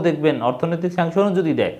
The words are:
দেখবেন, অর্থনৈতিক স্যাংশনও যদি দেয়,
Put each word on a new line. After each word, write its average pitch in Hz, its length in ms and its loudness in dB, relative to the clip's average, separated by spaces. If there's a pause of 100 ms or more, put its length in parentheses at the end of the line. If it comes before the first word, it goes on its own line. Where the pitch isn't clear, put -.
দেখবেন, 147 340 2
অর্থনৈতিক 165 560 -2
স্যাংশনও 190 420 2
যদি 160 140 2
দেয়, 107 260 0